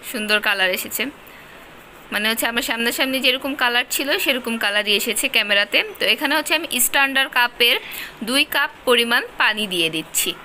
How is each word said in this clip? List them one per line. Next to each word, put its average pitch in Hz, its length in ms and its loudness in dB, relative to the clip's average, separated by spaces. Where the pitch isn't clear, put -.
সুন্দর 214 260 0
কালার 196 300 2
এসেছে, - 260 -6
মানে 208 180 -2
হচ্ছে 226 200 -2
আমার 233 180 -2
সামনাসামনি 247 560 0
যেরকম 262 260 0
কালার 240 220 2
ছিল 277 140 -2
সেরকম 247 300 0
কালারই 208 380 2
এসেছে 226 240 -2
ক্যামেরাতে। 208 440 2
তো - 40 -2
এখানে 285 240 0
হচ্ছে 302 220 -2
আমি 330 80 -6
standard 269 520 2
কাপের 240 380 2
দুই 277 140 2
কাপ 294 180 0
পরিমাণ 233 340 4
পানি 214 220 2
দিয়ে 170 220 0
দিচ্ছি। - 360 -4